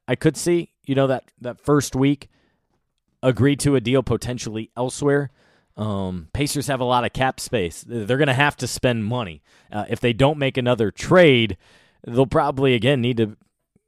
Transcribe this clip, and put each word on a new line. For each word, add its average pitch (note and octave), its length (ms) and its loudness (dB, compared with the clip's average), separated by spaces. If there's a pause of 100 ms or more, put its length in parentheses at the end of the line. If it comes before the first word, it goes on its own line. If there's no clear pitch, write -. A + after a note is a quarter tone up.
I B2+ 80 0
could D#3 220 0
see, F3 340 -2 (140)
you C3+ 80 -2
know, C3+ 140 2
that, C3 160 -2 (180)
that A#2+ 180 -12
first - 360 0
week C#3 340 0 (920)
agree B2+ 340 2
to C3+ 200 0
a C3 40 4
deal A#2+ 240 0
potentially A2+ 720 -6
elsewhere. C#3 540 0 (480)
Um, F#2+ 560 -6
Pacers C#3+ 340 -4
have C3 140 -2
a B2 40 -2
lot B2 200 0
of - 80 -4
cap C3 260 -2
space. F2+ 480 -4
They're A#2 300 -4
gonna C#3+ 160 2
have C#3+ 240 0
to B2 100 -6
spend A#2 380 -2
money. G#2+ 360 -6 (300)
Uh, G#2 180 -6
if A2+ 120 -6
they A#2+ 100 2
don't C#3 260 2
make C3+ 200 -2
another A#2+ 340 0
trade, C3 640 4 (500)
they'll B2 200 2
probably, C#3 480 0
again, B2 260 2
need A#2+ 180 0
to A2 200 -2 (500)